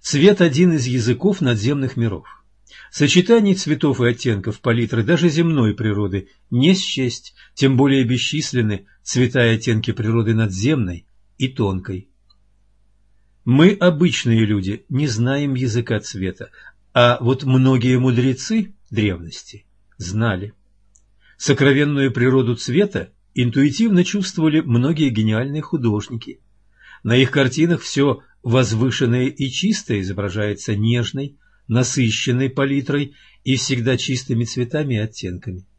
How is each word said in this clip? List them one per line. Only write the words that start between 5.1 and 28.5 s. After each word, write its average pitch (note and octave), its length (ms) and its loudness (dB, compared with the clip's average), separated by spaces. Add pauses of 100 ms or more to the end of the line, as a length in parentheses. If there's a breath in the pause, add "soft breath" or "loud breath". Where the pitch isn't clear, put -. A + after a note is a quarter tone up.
земной D3 460 2
природы G2+ 540 -2 (200 soft breath)
не C3+ 260 4
счесть, - 600 -6 (200 soft breath)
тем C3+ 220 2
более C3+ 280 4
бесчисленны B2 840 -2 (160 soft breath)
цвета B2+ 420 0
и A2+ 120 2
оттенки A2 340 -2
природы A2 420 0
надземной G#2+ 760 -2 (300)
и C3 100 -2
тонкой. F#2+ 600 -6 (1400)
Мы, D3 280 6
обычные D3+ 720 2
люди, G2+ 440 -2
не C#3+ 200 -2
знаем C3+ 460 -2
языка A#2+ 440 -2
цвета, - 520 -8 (440 loud breath)
а A#2+ 260 4
вот B2+ 220 0
многие B2+ 560 2
мудрецы C3 760 0 (160)
древности G2 760 -6 (320)
знали. G#2 540 -4 (840 soft breath)
Сокровенную C#3 760 0
природу B2 420 2
цвета C3+ 560 -2 (240)
интуитивно C#3+ 680 2
чувствовали E3 560 -2
многие C#3 480 0
гениальные A2+ 540 -2
художники. A#2 760 -4 (640 loud breath)
На A#2 140 2
их C3 160 4
картинах D3+ 500 0
все C#3 400 -2 (200 soft breath)
возвышенное B2 840 0